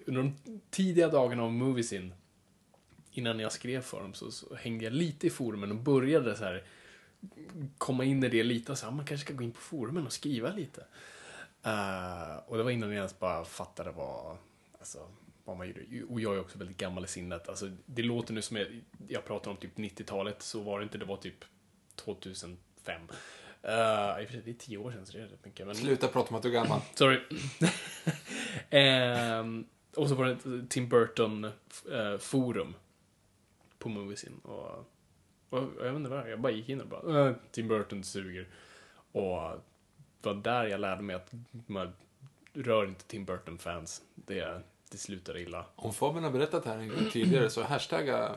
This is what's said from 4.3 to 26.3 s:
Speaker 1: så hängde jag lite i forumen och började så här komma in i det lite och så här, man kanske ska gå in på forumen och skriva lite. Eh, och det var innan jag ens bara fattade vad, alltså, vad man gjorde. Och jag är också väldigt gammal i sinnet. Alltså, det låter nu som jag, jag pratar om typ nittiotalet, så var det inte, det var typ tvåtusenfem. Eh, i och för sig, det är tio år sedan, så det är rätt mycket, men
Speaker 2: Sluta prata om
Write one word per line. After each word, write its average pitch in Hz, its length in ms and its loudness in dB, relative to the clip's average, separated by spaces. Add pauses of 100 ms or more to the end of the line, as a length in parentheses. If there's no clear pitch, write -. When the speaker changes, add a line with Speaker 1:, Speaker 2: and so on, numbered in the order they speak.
Speaker 1:
så - 240 -12
hängde 113 280 -4
jag 113 100 -4
lite 156 340 0
i - 20 4
forumen 107 420 -2
och 104 60 0
började 131 580 6
så 107 80 -6
här 90 200 -2 (1120)
komma 127 260 0
in 135 200 4
i 123 60 4
det 113 140 6
lite 120 280 0
och 135 60 -4
så - 80 -6
här, 113 80 -6
man 143 120 -4
kanske 143 200 -6
ska 151 80 -6
gå 127 100 -4
in 117 80 -4
på - 100 -16
forumen 147 440 -4
och 117 80 -6
skriva 131 380 0
lite. 190 340 -8 (760)
Eh, 90 720 -2 (120)
och 113 100 -2
det 113 60 2
var 123 80 2
innan 113 180 0
jag 104 80 -2
ens 95 220 -4
bara 85 260 0
fattade - 460 -8
vad, 73 460 -8 (420)
alltså, 76 280 -16 (380)
vad 92 120 -8
man 90 100 -8
gjorde. - 140 -12 (280)
Och 120 120 -4
jag 104 140 2
är 95 40 0
också - 180 -8
väldigt 92 200 -10
gammal 92 260 -4
i 95 40 -6
sinnet. 87 420 -8
Alltså, 95 200 -8 (160)
det 117 180 -4
låter 117 300 0
nu 110 80 -4
som 110 160 -4
jag, 101 100 0 (400)
jag - 180 -6
pratar 104 260 -6
om 95 60 -10
typ 92 200 -12
nittiotalet, 101 640 -4
så - 200 -8
var 101 180 -2
det 104 40 -4
inte, 104 140 -8
det 104 80 -8
var 98 120 -4
typ - 280 -14 (500)
tvåtusenfem. 90 1080 -10 (600)
Eh, - 100 -4 (500)
i - 20 -6
och 104 40 -8
för 117 60 -14
sig, 117 120 -8
det 117 60 -8
är 117 40 -12
tio 113 220 -10
år 113 140 -8
sedan, 98 140 -12
så 92 120 -16
det 113 60 -10
är 104 40 -14
rätt 98 180 -20
mycket, 95 220 -12
men 104 80 -6
Speaker 2:
Sluta 131 320 4
prata 123 220 2
om 117 60 -2